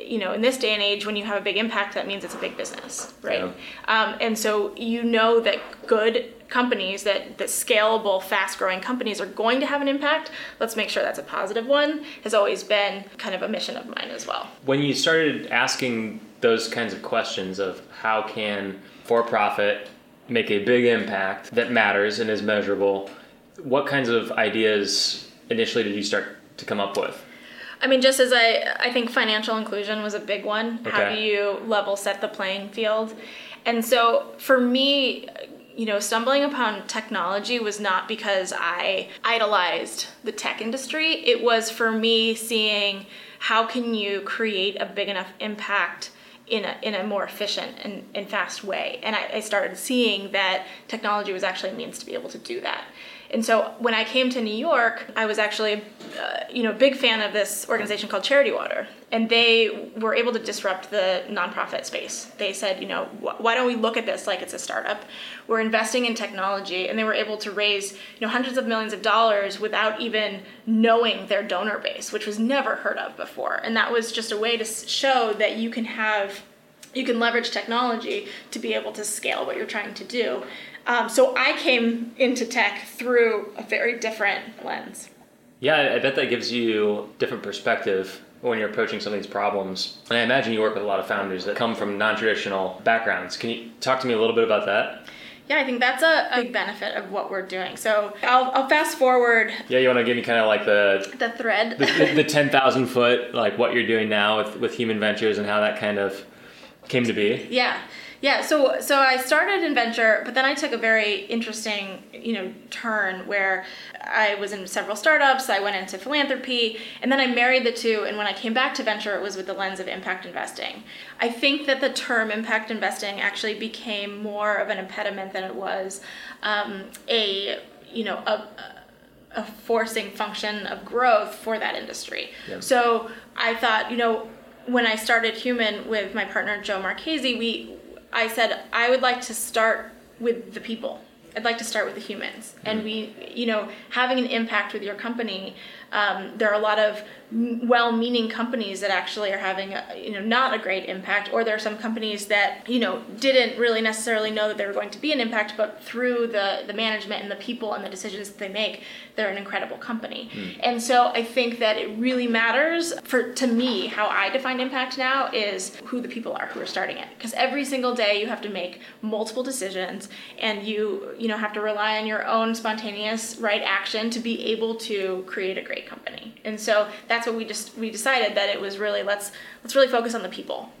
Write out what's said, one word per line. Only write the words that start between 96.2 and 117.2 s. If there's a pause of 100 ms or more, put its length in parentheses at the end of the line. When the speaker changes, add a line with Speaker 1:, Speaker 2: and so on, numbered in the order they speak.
Speaker 1:
a
big
benefit
of
what
we're
doing.
So
I'll,
I'll
fast
forward. (160)
Speaker 2:
Yeah,
you
wanna
give
me
kinda
like
the
Speaker 1:
The
thread.
Speaker 2:
the,
the,
the
ten
thousand
foot,
like,
what
you're
doing
now
with,
with
Human
Ventures
and
how
that
kind
of (640)
came
to
be?
Speaker 1:
Yeah. (440)
Yeah,
so,
so
I
started
in
venture,
but
then
I
took
a
very
interesting, (100)
you
know, (160)
turn
where (360)
I
was
in
several
startups,
I
went
into
philanthropy, (240)
and
then
I